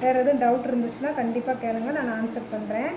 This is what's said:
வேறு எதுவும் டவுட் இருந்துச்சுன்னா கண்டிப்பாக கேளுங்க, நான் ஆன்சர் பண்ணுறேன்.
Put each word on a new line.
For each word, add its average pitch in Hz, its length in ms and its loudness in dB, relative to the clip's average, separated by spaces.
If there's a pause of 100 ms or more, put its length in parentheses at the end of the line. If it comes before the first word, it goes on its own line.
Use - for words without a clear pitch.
வேறு 254 200 4
எதுவும் 262 220 4
டவுட் 247 260 4
இருந்துச்சுன்னா 247 420 -2 (100)
கண்டிப்பாக 240 420 -2
கேளுங்க, 226 340 -2
நான் 240 200 -2
ஆன்சர் 220 380 -4
பண்ணுறேன். 214 420 -2